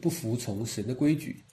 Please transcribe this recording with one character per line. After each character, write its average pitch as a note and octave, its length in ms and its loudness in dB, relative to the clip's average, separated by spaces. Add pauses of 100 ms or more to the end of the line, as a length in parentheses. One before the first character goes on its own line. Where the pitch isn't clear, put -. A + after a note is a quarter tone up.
不 E3+ 80 4
服 A#2 260 0
从 G#2+ 300 -2
神 G#2+ 220 -4
的 B2 80 -2
规 D3 200 4
矩。 - 220 -4 (160)